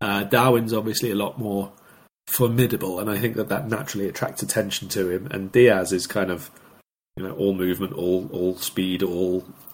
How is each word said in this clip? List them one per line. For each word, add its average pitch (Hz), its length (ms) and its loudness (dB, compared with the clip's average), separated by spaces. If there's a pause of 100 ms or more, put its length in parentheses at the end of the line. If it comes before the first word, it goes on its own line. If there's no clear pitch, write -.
Uh, 101 240 0
Darwin's 117 480 4
obviously 110 380 -2
a 101 60 0
lot 101 220 -4
more 98 340 -4 (540)
formidable, 117 720 2
and 104 100 -2
I 101 80 0
think 113 180 0
that 110 120 -2
that 107 200 -2
naturally 104 400 -2
attracts - 340 -6
attention 98 480 -2
to 92 200 0
him. 92 200 -4
And 95 200 -6
Diaz 101 420 6
is 90 140 0
kind 95 240 -2
of, - 200 -6 (680)
you 95 80 -8
know, 95 100 -8
all 98 200 2
movement, 92 400 -2
all, 90 380 0
all 90 240 -2
speed, 92 460 -2
all 92 420 0 (300)